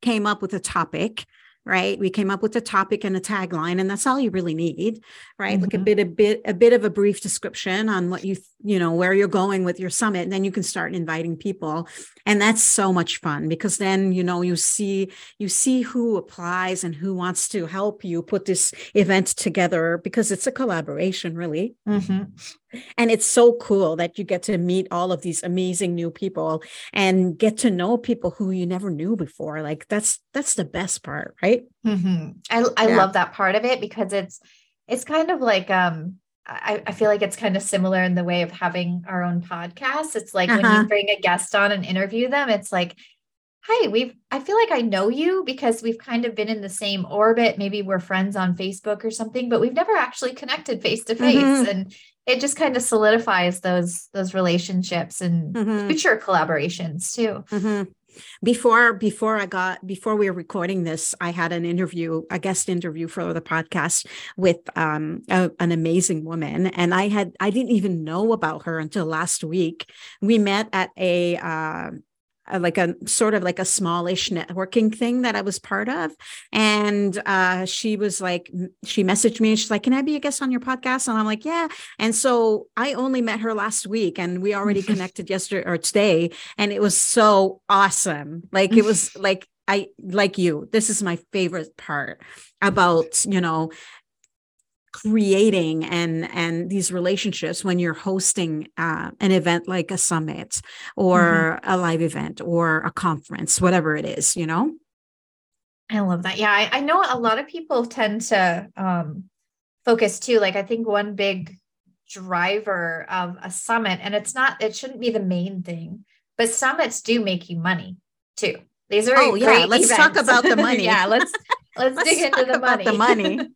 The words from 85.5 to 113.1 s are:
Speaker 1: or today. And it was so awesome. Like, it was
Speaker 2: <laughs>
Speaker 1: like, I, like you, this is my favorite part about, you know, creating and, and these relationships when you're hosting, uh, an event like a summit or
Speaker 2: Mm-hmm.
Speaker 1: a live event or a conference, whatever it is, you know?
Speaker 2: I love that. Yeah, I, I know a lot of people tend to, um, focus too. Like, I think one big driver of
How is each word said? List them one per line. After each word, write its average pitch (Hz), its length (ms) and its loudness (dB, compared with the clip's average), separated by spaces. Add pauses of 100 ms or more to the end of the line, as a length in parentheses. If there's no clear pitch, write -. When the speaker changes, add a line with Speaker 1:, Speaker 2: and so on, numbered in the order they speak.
Speaker 1:
or 175 100 0
today. 170 520 2 (280)
And 202 140 0
it 202 80 -2
was 208 160 2
so 208 720 4
awesome. 170 840 2
Like, 196 220 2
it 220 120 8
was 214 320 0
Speaker 2:
<laughs> 196 100 -4
Speaker 1:
like, 190 200 0 (220)
I, 196 200 0 (140)
like 196 340 0
you, 170 360 0
this 220 180 2
is 208 140 -2
my 170 140 -2 (120)
favorite 175 460 -4
part - 440 -8 (400)
about, 175 680 4
you 196 140 0
know, 160 300 -2 (1200)
creating 196 920 4
and, 165 500 -2
and 170 340 -2
these 190 220 -2
relationships 180 720 -4
when 180 140 2
you're 170 160 0
hosting, 175 720 -2 (100)
uh, 165 440 -4
an 196 100 4
event 170 380 2
like 180 240 -4
a 185 40 -4
summit 156 640 -4 (360)
or 170 680 4
Speaker 2:
Mm-hmm. - 80 -4
Speaker 1:
a 190 60 2
live 165 260 0
event 156 380 -4
or 170 380 2
a 175 120 -4
conference, - 680 -2
whatever 175 340 4
it 151 100 -4
is, - 320 -2
you 165 120 -4
know? 226 260 0 (1120)
Speaker 2:
I 214 120 0
love 180 240 0
that. 190 140 -4
Yeah, 214 120 2
I, 208 280 4
I - 20 0
know 330 280 4
a 254 80 0
lot 233 220 2
of 285 80 -6
people 294 400 -2
tend 226 360 -2
to, 185 540 2
um, 180 500 -4 (580)
focus 233 340 2
too. 233 220 2
Like, 190 160 2
I 196 80 -2
think 226 240 -4
one 208 260 0
big 190 420 -4 (520)
driver 185 1000 -2
of 180 320 -4